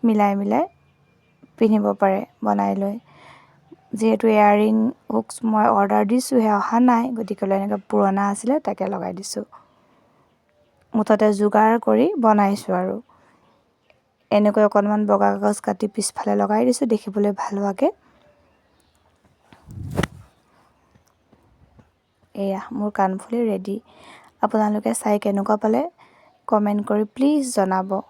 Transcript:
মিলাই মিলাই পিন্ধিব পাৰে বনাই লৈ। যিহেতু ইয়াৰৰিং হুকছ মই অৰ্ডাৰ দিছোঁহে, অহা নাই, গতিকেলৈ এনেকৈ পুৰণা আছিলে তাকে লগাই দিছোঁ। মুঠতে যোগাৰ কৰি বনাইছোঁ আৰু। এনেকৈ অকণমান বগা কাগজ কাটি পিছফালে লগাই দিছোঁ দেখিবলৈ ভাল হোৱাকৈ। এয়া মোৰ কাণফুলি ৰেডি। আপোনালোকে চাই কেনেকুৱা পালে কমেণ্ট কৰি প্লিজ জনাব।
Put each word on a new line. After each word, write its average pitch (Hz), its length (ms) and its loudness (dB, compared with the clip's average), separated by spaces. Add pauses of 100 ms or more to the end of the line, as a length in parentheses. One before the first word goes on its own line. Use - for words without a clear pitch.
মিলাই 208 340 2
মিলাই 214 240 0 (920)
পিন্ধিব 214 300 2 (140)
পাৰে 196 200 2 (240)
বনাই 202 280 0 (100)
লৈ। 202 140 -6 (1000)
যিহেতু 220 280 2 (100)
ইয়াৰৰিং 208 380 4 (400)
হুকছ 220 200 -4 (180)
মই 214 140 2 (120)
অৰ্ডাৰ 208 320 2
দিছোঁহে, 240 480 0
অহা 233 200 -2 (120)
নাই, 233 140 2 (120)
গতিকেলৈ 196 420 -4
এনেকৈ 202 200 -4 (120)
পুৰণা 202 320 2 (100)
আছিলে 220 220 -4 (120)
তাকে 196 180 -4 (100)
লগাই 185 260 -8
দিছোঁ। 208 260 -10 (1500)
মুঠতে 214 300 2 (140)
যোগাৰ 214 320 4 (140)
কৰি 220 200 4 (160)
বনাইছোঁ 208 580 2
আৰু। 190 160 -4 (1400)
এনেকৈ 208 320 2
অকণমান 208 420 0
বগা 202 240 4
কাগজ 208 320 0
কাটি 202 280 -4
পিছফালে - 480 -4
লগাই 208 260 2
দিছোঁ 247 240 0
দেখিবলৈ 208 480 -2
ভাল - 220 -8
হোৱাকৈ। 202 280 0 (4000)
এয়া 196 260 -4 (160)
মোৰ 208 220 -4
কাণফুলি 196 420 -2 (100)
ৰেডি। 196 260 -4 (680)
আপোনালোকে 214 460 0 (100)
চাই 208 240 0
কেনেকুৱা 202 380 0
পালে 226 200 2 (680)
কমেণ্ট 208 380 0
কৰি 208 160 0 (100)
প্লিজ 285 280 2 (140)
জনাব। 190 340 -2 (200)